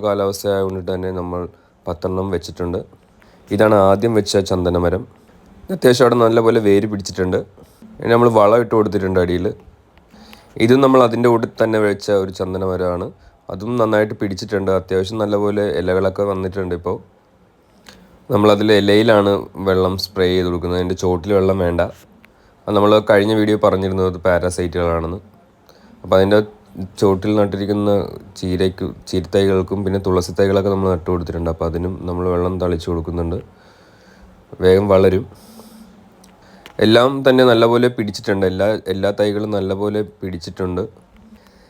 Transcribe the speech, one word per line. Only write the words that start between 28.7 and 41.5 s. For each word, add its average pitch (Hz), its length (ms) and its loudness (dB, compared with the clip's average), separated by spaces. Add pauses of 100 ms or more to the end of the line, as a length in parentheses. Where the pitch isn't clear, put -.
ചീരത്തൈകൾക്കും 95 760 0
പിന്നെ 95 220 -2
തുളസി 90 320 0
തൈകളൊക്കെ 98 360 2
നമ്മൾ 95 200 0
നട്ടു 82 180 -6
കൊടുത്തിട്ടുണ്ട്. 85 420 -4
അപ്പോൾ 85 160 -4
അതിനും 87 220 -6 (160)
നമ്മൾ 90 160 -4 (100)
വെള്ളം 90 200 -2 (100)
തളിച്ചു 87 260 -4
കൊടുക്കുന്നുണ്ട്. 82 480 -4 (1300)
വേഗം 95 300 6
വളരും. 92 320 2 (1600)
എല്ലാം 120 240 4 (160)
തന്നെ 127 240 6
നല്ലപോലെ 117 360 4 (120)
പിടിച്ചിട്ടുണ്ട്. 101 540 -2
എല്ലാ, 98 180 0 (240)
എല്ലാ 95 140 -2 (120)
തൈകളും 104 380 -2
നല്ലപോലെ 101 420 -4 (220)
പിടിച്ചിട്ടുണ്ട്. 92 600 -8 (880)